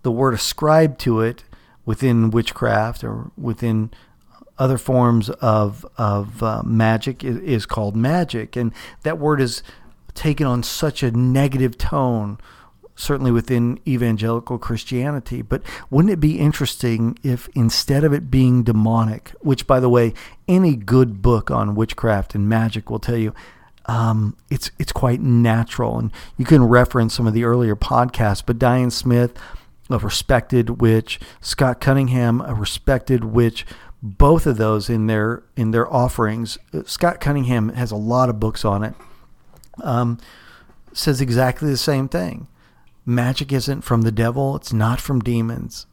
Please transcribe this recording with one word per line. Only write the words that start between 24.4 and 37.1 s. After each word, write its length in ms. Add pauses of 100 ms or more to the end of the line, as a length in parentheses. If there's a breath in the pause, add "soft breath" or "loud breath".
it's, 280
it's 140
quite 280
natural. 760
And 120 (260 loud breath)
you 80
can 200
reference 500
some 120
of 60
the 120
earlier 320
podcasts, 680
but 140
Diane 320
Smith, 420 (560 loud breath)
a 100
respected 840
witch, 380 (200 loud breath)
Scott 400
Cunningham, 600
a 100
respected 720
witch, 400 (380 loud breath)
both 440
of 120
those 320
in 160
their, 360 (140)
in 140
their 200
offerings. 680 (160)
Uh, 100
Scott 360